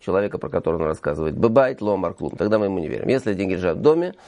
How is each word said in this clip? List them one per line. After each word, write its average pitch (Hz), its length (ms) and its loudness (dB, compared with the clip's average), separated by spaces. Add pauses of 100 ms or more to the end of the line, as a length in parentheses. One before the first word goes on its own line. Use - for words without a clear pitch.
человека, 98 360 -2
про 80 140 -6
которого 82 320 -2
он 80 60 0
рассказывает, 78 460 -4
бабайт 117 460 4
ло 104 140 0
амар 90 180 -2
клум, - 240 -8
тогда 107 220 2
мы 104 80 0
ему 98 120 -2
не 80 100 -4
верим. 62 200 -4
Если 123 240 0
деньги 95 220 -2
лежат 87 240 0
в - 20 -8
доме, 165 320 2 (160)